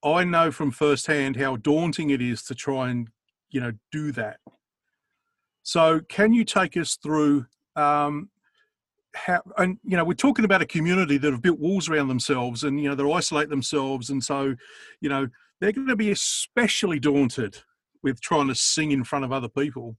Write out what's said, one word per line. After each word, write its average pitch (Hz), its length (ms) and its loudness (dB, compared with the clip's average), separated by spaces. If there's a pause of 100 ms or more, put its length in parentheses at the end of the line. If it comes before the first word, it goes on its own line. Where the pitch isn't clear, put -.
I 170 200 4
know 165 260 2
from 143 220 -2
firsthand 143 640 0
how 135 200 -2
daunting 151 540 0
it 131 120 0
is 123 220 -4
to 135 100 -10
try 131 360 -4
and, 120 180 -4 (420)
you 135 100 -4
know, 120 120 -6 (200)
do 151 200 -4
that. 110 260 -8 (1200)
So 160 460 4
can 214 240 2
you 233 120 4
take 185 320 0
us 165 200 -4
through, 147 500 0 (300)
um, 147 540 0 (840)
how, 175 280 -2 (160)
and, 185 260 0
you 185 120 0
know, 170 80 4
we're 175 100 0
talking 269 300 2
about 190 180 4
a 143 40 -2
community 170 520 2
that 143 120 2
have 120 120 -4
built 170 160 4
walls 170 300 0
around 147 200 2
themselves 123 560 -2
and, 143 160 0
you 147 80 0
know, 143 60 -2
they 143 180 0
isolate 156 380 0
themselves. 135 600 -4
And 135 140 -2
so, 139 300 -2 (460)
you 147 80 -4
know, 139 200 0 (320)
they're 202 120 2
gonna 262 220 -2
be 214 160 0
especially - 880 -2
daunted 131 600 0 (440)
with 131 180 -2
trying 143 280 0
to 131 60 -2
sing - 360 0
in 135 140 2
front 135 200 -4
of 123 60 -6
other 127 180 -4
people. 127 500 -6